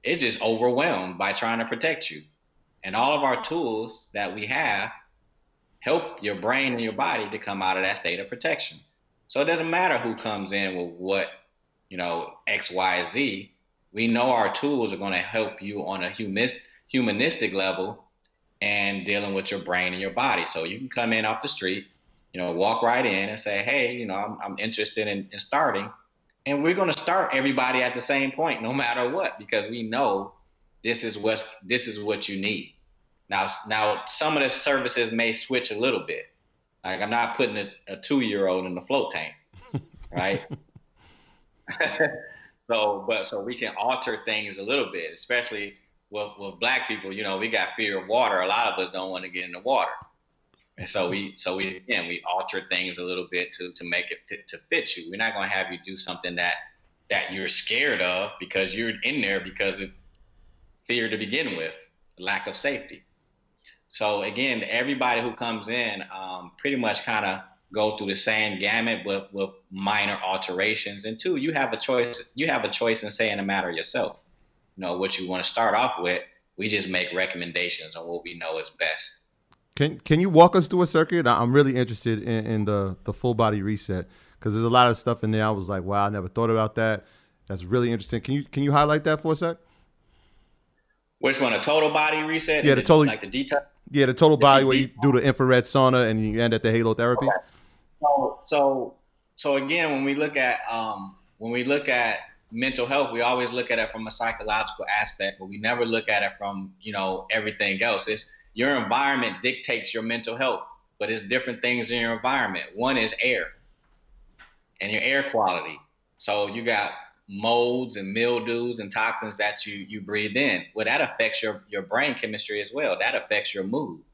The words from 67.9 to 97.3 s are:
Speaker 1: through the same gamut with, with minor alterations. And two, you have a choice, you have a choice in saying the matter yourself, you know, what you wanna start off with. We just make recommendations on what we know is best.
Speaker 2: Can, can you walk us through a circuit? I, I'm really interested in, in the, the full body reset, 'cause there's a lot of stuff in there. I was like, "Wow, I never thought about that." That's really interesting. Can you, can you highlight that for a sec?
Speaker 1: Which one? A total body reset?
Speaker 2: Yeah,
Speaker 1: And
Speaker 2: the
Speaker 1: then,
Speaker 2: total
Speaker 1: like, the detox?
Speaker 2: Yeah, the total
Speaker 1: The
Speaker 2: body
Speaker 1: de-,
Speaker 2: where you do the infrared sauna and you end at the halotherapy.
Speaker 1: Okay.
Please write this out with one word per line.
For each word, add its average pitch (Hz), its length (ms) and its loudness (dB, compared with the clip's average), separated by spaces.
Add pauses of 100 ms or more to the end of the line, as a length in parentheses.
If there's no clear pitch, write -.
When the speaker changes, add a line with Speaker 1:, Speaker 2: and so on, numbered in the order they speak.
Speaker 1:
through 104 100 -6
the 95 80 0
same 107 420 0
gamut 107 480 0
with, 98 260 -2
with 98 200 -4 (180)
minor 101 560 0
alterations. 98 800 -2
And 110 140 -8
two, 180 160 0
you 147 180 -2
have 135 180 0
a 110 60 -4
choice, 120 560 -2
you 151 140 -2
have 131 160 0
a 107 40 -2
choice 113 360 0
in 104 80 -8
saying 104 260 0
the 98 60 -4
matter 98 260 0
yourself, 82 540 -4 (520)
you 95 60 -12
know, 90 160 -4
what 95 220 -2
you 90 100 -6
wanna 92 140 -2
start 110 320 2
off 120 240 2
with. 90 240 0 (340)
We 104 100 -4
just 101 200 0
make 90 260 -2
recommendations 87 800 -4
on 82 120 -12
what 85 160 -6
we 87 160 -12
know 80 180 -4
is 78 140 -8
best. - 480 -6 (560)
Speaker 2:
Can, 156 240 0
can 156 200 4
you 190 120 4
walk 170 240 12
us 175 120 6
through 180 140 2
a 170 60 4
circuit? 165 400 4
I, 120 120 6
I'm 120 140 4
really 139 220 8
interested 120 480 0
in, 113 240 0
in 110 180 0
the, 98 380 0
the 101 100 -4
full 120 220 0
body 107 260 2
reset, 98 460 -2 (320)
'cause 107 140 0
there's 113 120 2
a 117 40 4
lot 123 180 8
of 113 100 4
stuff 117 260 -2
in 110 60 2
there. 107 160 2
I 110 60 4
was 98 180 -2
like, 95 140 -2
"Wow, 101 240 2
I - 20 2
never 98 180 -4
thought 113 220 0
about 110 260 2
that." 110 300 0 (420)
That's 90 160 -8
really 120 280 2
interesting. 113 300 -2
Can 131 120 -2
you, 143 120 -2
can - 180 -2
you 143 80 2
highlight 151 320 4
that 156 180 2
for 160 120 2
a - 20 4
sec? 170 220 -2 (1600)
Speaker 1:
Which 135 200 2
one? 123 140 4
A 98 80 2
total 151 300 6
body 156 320 4
reset? 156 420 2
Speaker 2:
Yeah, 147 60 10
Speaker 1:
And - 0 -
Speaker 2:
the 135 60 8
Speaker 1:
then, 131 80 0
Speaker 2:
total 156 200 10
Speaker 1:
like, 110 160 0
the 98 60 -10
detox? 135 380 0 (260)
Speaker 2:
Yeah, 139 160 6
the 127 80 4
total 156 220 8
Speaker 1:
The 123 40 4
Speaker 2:
body 139 220 10
Speaker 1:
de-, 135 40 4
Speaker 2:
where 131 100 6
you 131 120 2 (140)
do 139 80 8
the 123 80 8
infrared 127 460 6
sauna 127 440 6
and 110 100 2
you 110 220 2
end 117 140 4
at 110 80 0
the 113 60 6
halotherapy. 117 480 4
Speaker 1:
Okay. 135 120 2 (720)